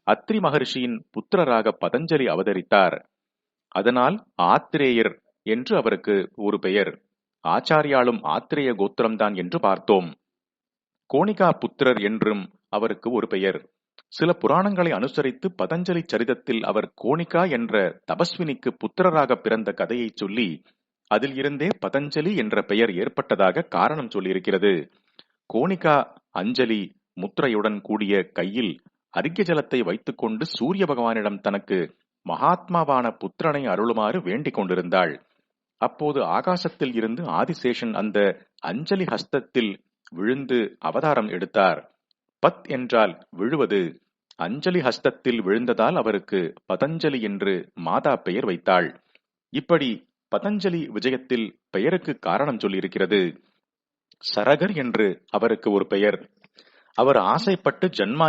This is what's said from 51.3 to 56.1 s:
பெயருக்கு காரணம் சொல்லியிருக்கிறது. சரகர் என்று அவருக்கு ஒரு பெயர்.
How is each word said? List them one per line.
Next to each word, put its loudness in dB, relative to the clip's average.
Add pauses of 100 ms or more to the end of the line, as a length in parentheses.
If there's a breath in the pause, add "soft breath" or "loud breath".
பெயருக்கு 0
காரணம் 0
சொல்லியிருக்கிறது. 0 (1000)
சரகர் 2
என்று 0 (240)
அவருக்கு 0
ஒரு 2
பெயர். 2 (800 soft breath)